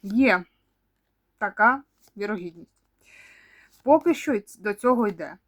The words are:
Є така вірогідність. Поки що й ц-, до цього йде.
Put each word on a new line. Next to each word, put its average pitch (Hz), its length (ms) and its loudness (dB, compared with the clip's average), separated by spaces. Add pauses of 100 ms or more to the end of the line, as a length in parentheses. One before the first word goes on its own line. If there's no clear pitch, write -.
Є 202 420 2 (920)
така 220 440 0 (340)
вірогідність. 180 540 -10 (1120)
Поки 311 320 2
що 285 200 -4
й 202 60 -2
ц-, - 220 -20
до 202 120 -6
цього 240 340 0
йде. 165 280 -12 (120)